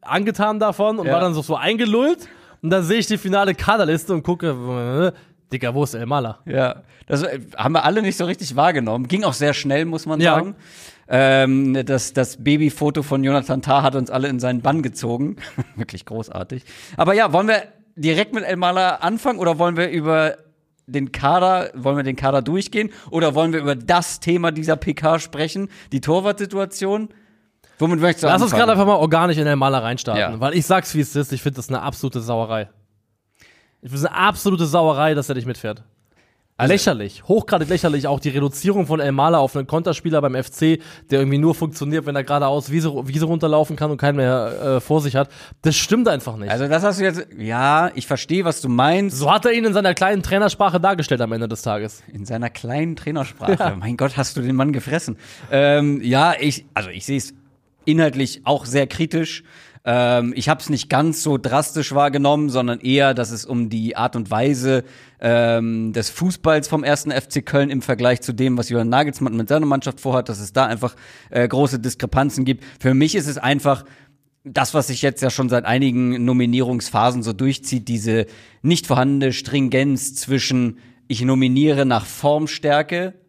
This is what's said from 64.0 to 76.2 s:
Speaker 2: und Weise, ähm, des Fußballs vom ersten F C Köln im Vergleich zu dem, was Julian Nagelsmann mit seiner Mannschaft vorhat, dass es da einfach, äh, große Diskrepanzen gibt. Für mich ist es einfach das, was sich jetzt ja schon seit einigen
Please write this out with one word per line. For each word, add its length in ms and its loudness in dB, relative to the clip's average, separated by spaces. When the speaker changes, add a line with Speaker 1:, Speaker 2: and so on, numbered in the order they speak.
Speaker 2:
und 120 -6
Weise, 540 2
ähm, 720 0
des 160 -4
Fußballs 580 0
vom 160 -2
ersten 260 0
F 200 -4
C 120 -2
Köln 280 0
im 120 -4
Vergleich 400 0
zu 120 -8
dem, 240 0
was 100 -4
Julian 220 0
Nagelsmann 480 0
mit 100 -4
seiner 180 2
Mannschaft 360 -2
vorhat, 260 -2
dass 140 -8
es 100 -12
da 140 2
einfach, 300 -4
äh, 180 2
große 320 2
Diskrepanzen 640 -2
gibt. 220 -2
Für 120 2
mich 220 2
ist 120 -2
es 100 -6
einfach 480 0
das, 300 -2
was 140 2
sich 140 -6
jetzt 220 0
ja 60 2
schon 180 -2
seit 160 0
einigen 640 0